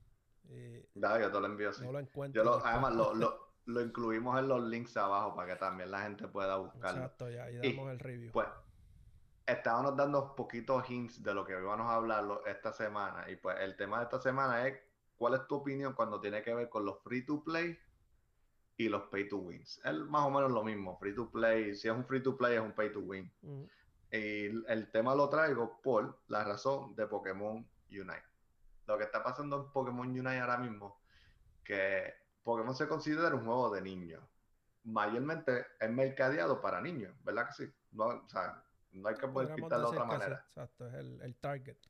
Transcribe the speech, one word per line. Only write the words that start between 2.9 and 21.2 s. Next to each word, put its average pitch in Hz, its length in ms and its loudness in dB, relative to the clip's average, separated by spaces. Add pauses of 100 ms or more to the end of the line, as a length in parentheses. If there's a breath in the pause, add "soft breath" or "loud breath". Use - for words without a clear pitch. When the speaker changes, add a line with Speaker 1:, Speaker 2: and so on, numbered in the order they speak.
Speaker 2:
lo, 107 200 4
Speaker 1:
<laughs> - 20 -2
Speaker 2:
lo, - 380 0 (100)
lo 120 160 0
incluimos 117 580 0
en 135 80 2
los 127 160 4
links 117 340 -4
abajo 101 380 2
para 90 180 -4
que 90 60 -4
también 92 320 -2
la 98 120 -2
gente 104 260 -6
pueda 98 280 0
buscarlo. 98 460 -4
Speaker 1:
Exacto, 127 260 -8
ya, 120 220 -8
y 120 60 -8 (100)
Speaker 2:
Y, 123 80 4
Speaker 1:
damos 135 160 -6
el 127 80 -8
review. 120 320 -10
Speaker 2:
pues, 110 160 2 (960)
estábamos 123 520 2
dando 139 400 2
poquitos 120 520 0
hints 123 340 -6
de 101 120 0
lo 98 100 0
que 98 80 -6
íbamos 101 380 -2
a 117 60 4
hablar 113 280 2
lo-, 101 220 -4
esta 104 260 -4
semana. 101 560 -4
Y, 92 80 -8
pues, 90 240 -2
el 95 160 -2
tema 104 220 -2
de 120 60 0
esta 127 160 -2
semana 131 480 2
es: 135 100 -4 (380)
cuál 120 180 4
es 131 140 0
tu 147 80 2
opinión 139 380 -2
cuando 107 260 0
tiene 104 220 -2
que 117 120 0
ver 120 140 0
con 107 160 -2
los 98 180 -4
free 127 240 -4
to 147 160 0
play 165 340 -2 (1000)
y 113 120 2
los 101 200 2
pay 98 200 -2
to 101 100 -2
wins. 85 460 -10
Es 139 100 0
más 147 320 2
o 139 40 4
menos 139 220 4
lo 113 100 4
mismo, 101 360 -4
free 101 160 -4
to 117 140 -4